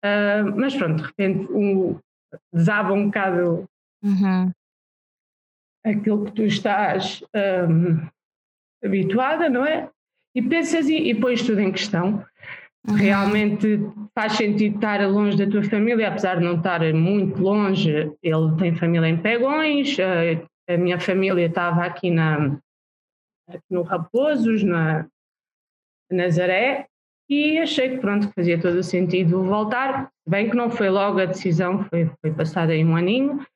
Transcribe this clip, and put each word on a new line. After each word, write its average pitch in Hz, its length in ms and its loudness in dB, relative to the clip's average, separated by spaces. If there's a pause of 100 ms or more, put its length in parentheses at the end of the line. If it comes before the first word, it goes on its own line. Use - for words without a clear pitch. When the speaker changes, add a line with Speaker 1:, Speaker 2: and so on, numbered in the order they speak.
Speaker 1:
Ah, 208 400 0 (120)
mas 269 200 -2
pronto, 165 220 0
de 156 60 -4
repente, - 480 -2
um, 190 480 0 (540)
desaba 196 400 2
um 202 140 2
bocado 185 580 0 (380)
Speaker 2:
Uhum. 190 480 2 (1300)
Speaker 1:
aquilo 208 400 0
que 208 60 -10
tu 220 120 -2
estás, 196 800 -2 (140)
ahm, 175 720 2 (760)
habituada, 247 680 0
não 247 160 0
é? 311 240 -2 (460)
E 247 60 0
pensas 320 460 0
e, 311 80 2
e 240 240 0
pões 240 260 0
tudo 208 140 2
em 196 120 2
questão. 185 520 -2 (640)
Speaker 2:
Uhum. 214 60 0
Speaker 1:
Realmente 208 840 2 (340)
faz 220 200 -2
sentido 208 420 0
estar 208 340 -2
longe 202 280 2
da 202 120 2
tua 202 140 0
família, 220 440 0
apesar 185 300 -2
de 170 60 2
não 170 140 0
estar 170 240 0 (120)
muito 190 480 2
longe. 185 680 0 (100)
Ele 160 380 2
tem 170 160 0
família 165 320 2
em 165 100 2
Pegões, 277 840 0
a, 170 760 -2
a 175 40 2
minha 175 220 0
família 185 480 0
estava 175 360 0
aqui 175 280 -4
na, 156 460 0 (920)
aqui 175 220 -18
no 180 100 -2
Raposos, 226 800 0
na, 160 460 0 (1040)
Nazaré, 185 760 0 (440)
e 294 280 0
achei 311 320 0
que, 262 80 -6
pronto, 202 300 0
que 202 80 -8
fazia 170 260 0
todo 175 160 0
o 185 60 0
sentido 180 600 0
voltar, 240 680 -2 (180)
bem 202 220 0
que 233 60 -2
não 240 140 0
foi 226 200 0
logo 196 300 0
a 190 60 2
decisão, 185 600 0
foi, 165 240 0 (120)
foi 156 120 -2
passado 160 360 -2
aí 160 160 2
um 165 100 4
aninho 262 480 0 (120)